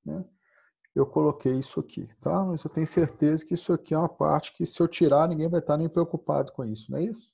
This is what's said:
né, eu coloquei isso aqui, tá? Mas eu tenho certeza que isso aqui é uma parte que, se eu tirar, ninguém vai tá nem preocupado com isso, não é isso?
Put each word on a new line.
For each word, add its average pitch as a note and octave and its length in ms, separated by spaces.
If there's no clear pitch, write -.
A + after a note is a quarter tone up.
né, F3 220
eu C#3 100
coloquei D3 480
isso C3+ 260
aqui, - 280
tá? F3+ 240
Mas F3+ 200
eu D#3+ 80
tenho D#3 160
certeza D#3 580
que - 80
isso F3 180
aqui D#3+ 220
é D#3 40
uma D#3+ 120
parte D3+ 440
que, E3+ 120
se - 160
eu E3+ 60
tirar, D#3 400
ninguém D#3+ 200
vai E3+ 140
tá D3 160
nem E3 100
preocupado D#3 640
com B2+ 140
isso, A2 240
não C3 80
é D#3+ 60
isso? A3 300